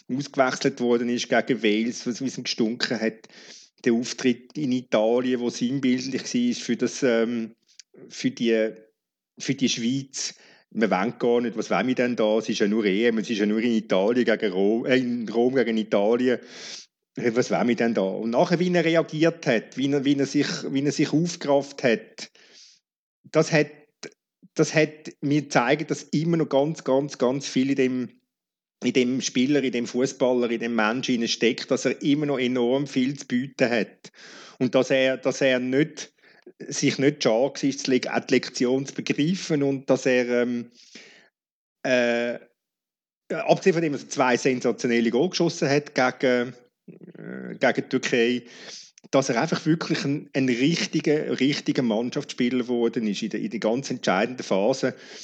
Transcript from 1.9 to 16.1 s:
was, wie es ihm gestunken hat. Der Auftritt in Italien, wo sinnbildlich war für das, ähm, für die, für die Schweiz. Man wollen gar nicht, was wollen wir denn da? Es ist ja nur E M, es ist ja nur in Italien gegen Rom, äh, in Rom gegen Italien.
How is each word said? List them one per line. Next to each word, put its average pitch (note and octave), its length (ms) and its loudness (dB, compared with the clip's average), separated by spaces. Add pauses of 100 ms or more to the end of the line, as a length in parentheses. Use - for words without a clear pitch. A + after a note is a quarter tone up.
was, A#2 140 -4
wie C3+ 60 -4
es B2 100 -6
ihm B2 80 -10
gestunken A#2 560 -2
hat. A2 280 -4 (560)
Der A#2+ 100 2
Auftritt A#2+ 640 -2
in C#3 140 -2
Italien, B2 680 0
wo A#2+ 80 -2
sinnbildlich B2+ 760 -2
war A#2+ 400 -2
für A#2+ 140 -2
das, - 260 -4
ähm, A2+ 520 0 (540)
für - 220 -4
die, A2+ 400 2 (680)
für - 160 -4
die C3 140 0
Schweiz. B2+ 680 -4 (400)
Man G#2+ 160 0
wollen G2 280 0
gar A#2+ 240 2
nicht, A2+ 140 -6
was G#2+ 140 -6
wollen F#2+ 160 0
wir C3 80 0
denn B2 220 0
da? A2 220 2
Es A2 100 -2
ist G#2+ 120 -4
ja G#2+ 60 4
nur G#2+ 200 2
E G2+ 180 2
M, A2+ 140 2
es G2+ 100 -4
ist A2 100 -2
ja G#2 80 2
nur G#2+ 140 0
in A#2+ 120 0
Italien A2 520 2
gegen G#2+ 280 0
Rom, G#2 340 2
äh, C3 100 4
in A#2+ 320 -2
Rom A#2+ 260 2
gegen A2+ 220 2
Italien. A2+ 600 2 (760)